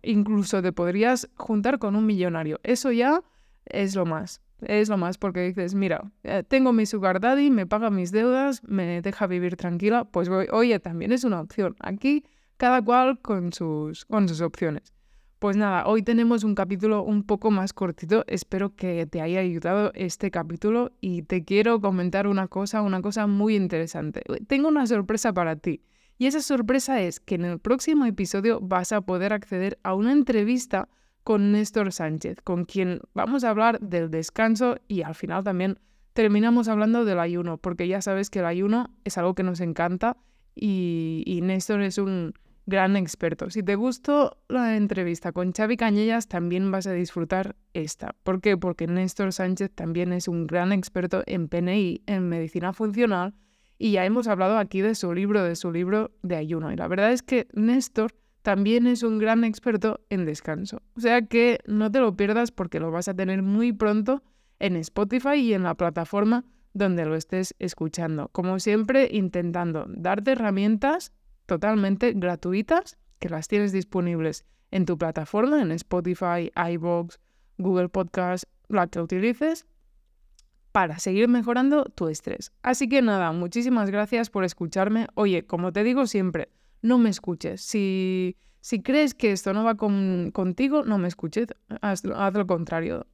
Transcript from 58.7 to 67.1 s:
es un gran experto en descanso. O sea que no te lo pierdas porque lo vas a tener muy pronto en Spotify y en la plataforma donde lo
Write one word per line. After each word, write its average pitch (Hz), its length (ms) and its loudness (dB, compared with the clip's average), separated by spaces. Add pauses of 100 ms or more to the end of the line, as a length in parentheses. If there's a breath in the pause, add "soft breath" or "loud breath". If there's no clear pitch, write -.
es 240 160 2
un 220 160 0
gran 226 260 2
experto 214 640 0
en 185 160 -2
descanso. 156 560 -6 (160)
O 233 40 -10
sea 240 200 4
que 233 460 4
no 214 260 0
te 262 80 4
lo 208 160 2
pierdas 220 340 2
porque 170 300 -6
lo 160 100 -4
vas 175 180 -4
a 190 60 -4
tener 190 280 -2
muy 214 320 2
pronto 214 480 0 (360)
en 180 180 0
Spotify 214 580 0
y 240 180 4
en 185 120 2
la 170 100 0
plataforma 202 720 0 (260 soft breath)
donde 185 320 0
lo 156 100 0